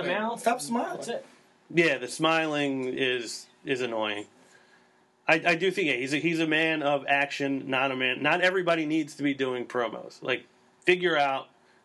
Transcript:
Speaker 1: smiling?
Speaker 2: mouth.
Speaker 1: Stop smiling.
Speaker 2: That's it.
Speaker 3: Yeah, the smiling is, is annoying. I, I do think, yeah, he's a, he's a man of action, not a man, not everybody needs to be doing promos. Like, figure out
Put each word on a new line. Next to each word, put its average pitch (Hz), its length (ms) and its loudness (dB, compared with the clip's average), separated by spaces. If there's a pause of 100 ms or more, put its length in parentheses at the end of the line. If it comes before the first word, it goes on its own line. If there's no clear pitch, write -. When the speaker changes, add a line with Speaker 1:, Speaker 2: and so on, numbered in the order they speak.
Speaker 1:
smiling? 175 100 -2 (100)
Speaker 2:
mouth. 220 180 -4
Speaker 1:
Stop 240 200 0
smiling. 254 360 -2
Speaker 2:
That's - 120 -8
it. 220 180 -6 (480)
Speaker 3:
Yeah, 156 240 4
the 123 100 -8
smiling 151 800 0
is, 127 600 -2 (180)
is 135 160 -2
annoying. 107 460 -4 (1000)
I, 160 200 4
I 175 80 4
do 180 160 2
think, 180 180 0
yeah, 135 60 2
he's 127 180 -2
a, 151 60 2
he's 160 220 0
a 165 60 2
man 156 360 0
of 143 260 2
action, 139 600 0
not 135 220 0
a 131 40 -4
man, 131 260 -2
not 160 180 2
everybody 175 460 2
needs 156 300 -2
to 143 60 -6
be 143 120 2
doing 127 300 -2
promos. 123 580 -4
Like, 135 240 -4 (340)
figure 180 360 2
out 135 320 0 (360)